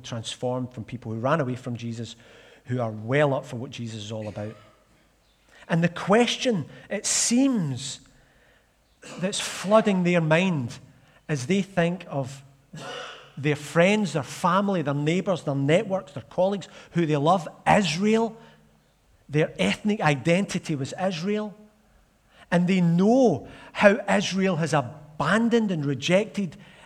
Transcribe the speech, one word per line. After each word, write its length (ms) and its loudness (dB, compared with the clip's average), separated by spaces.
transformed 720 -6
from 120 -12
people 260 -10
who 80 -6
ran 220 2
away 140 -4
from 200 -10
Jesus, 400 -10
who 140 -4
are 120 -4
well 420 0
up 120 -6
for 120 -12
what 140 -10
Jesus 340 -10
is 60 -12
all 180 -8
about. 260 -10
And 140 2
the 60 2
question, 760 2
it 160 -6
seems, 920 0
that's 200 -4
flooding 640 2
their 180 4
mind 580 2
as 180 -4
they 140 2
think 480 -2
of 340 -8
their 180 0
friends, 580 2
their 100 -2
family, 580 0
their 120 -2
neighbours, 500 -2
their 120 -4
networks, 560 0
their 120 -14
colleagues, 440 -2
who 140 0
they 100 0
love, 320 2
Israel, 720 2
their 280 0
ethnic 440 -2
identity 720 0
was 260 -6
Israel. 540 -4
And 160 4
they 140 4
know 680 4
how 280 6
Israel 440 0
has 160 -2
abandoned 1000 0
and 140 -2
rejected 720 -2